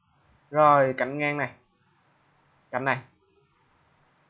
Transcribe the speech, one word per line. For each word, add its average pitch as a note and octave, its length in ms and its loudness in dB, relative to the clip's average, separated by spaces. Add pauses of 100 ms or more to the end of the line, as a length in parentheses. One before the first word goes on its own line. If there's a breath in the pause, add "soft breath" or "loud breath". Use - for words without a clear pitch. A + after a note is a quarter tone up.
(520)
Rồi C#3+ 460 4
cạnh C3 200 -6
ngang D3 200 -4
này. C3 120 -6 (1200)
Cạnh B2+ 140 -8
này. C3 120 -4 (1300)